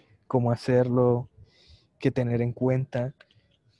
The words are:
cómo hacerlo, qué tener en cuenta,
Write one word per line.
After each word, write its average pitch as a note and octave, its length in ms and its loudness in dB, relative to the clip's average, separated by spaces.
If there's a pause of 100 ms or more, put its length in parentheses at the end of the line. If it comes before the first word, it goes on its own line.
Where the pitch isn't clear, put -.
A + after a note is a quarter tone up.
(280)
cómo A#2+ 240 0
hacerlo, B2 800 2 (680)
qué C3+ 120 0
tener A#2+ 300 -2
en A#2+ 100 -2
cuenta, C3 600 -2 (680)